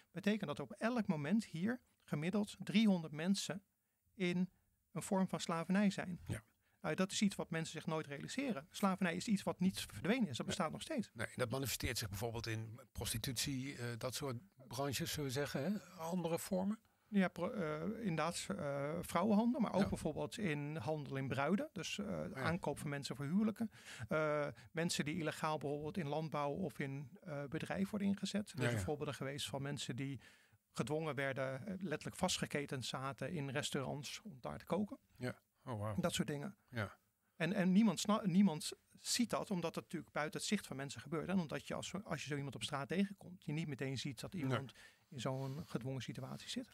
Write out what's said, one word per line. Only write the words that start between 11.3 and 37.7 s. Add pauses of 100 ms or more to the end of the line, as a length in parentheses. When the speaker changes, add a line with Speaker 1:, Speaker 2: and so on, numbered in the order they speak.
Speaker 2:
dat
manifesteert
zich
bijvoorbeeld
in (120)
prostitutie,
eh, (120)
dat
soort (300)
branches,
zullen
we
zeggen,
hè? (120)
Andere
vormen? (280)
Speaker 1:
Ja,
pro-,
eh, (180)
inderdaad, (120)
eh,
vrouwenhandel,
maar
ook
Speaker 2:
Ja.
Speaker 1:
bijvoorbeeld
in
handel
in
bruiden.
Dus,
eh,
Speaker 2:
Ja.
Speaker 1:
aankoop
van
mensen
voor
huwelijken. (360)
Eh, (240)
mensen
die
illegaal
bijvoorbeeld
in
landbouw
of
in, (140)
eh,
bedrijf
worden
ingezet.
Er
Speaker 2:
Ja,
Speaker 1:
zijn
Speaker 2:
ja.
Speaker 1:
voorbeelden
geweest
van
mensen
die (520)
gedwongen
werden,
eh,
letterlijk
vastgeketend
zaten
in
restaurants
om
daar
te
koken. (200)
Speaker 2:
Ja. (240)
Oh,
wauw.
Speaker 1:
Dat
soort
dingen. (120)
Speaker 2:
Ja. (380)
Speaker 1:
En,
en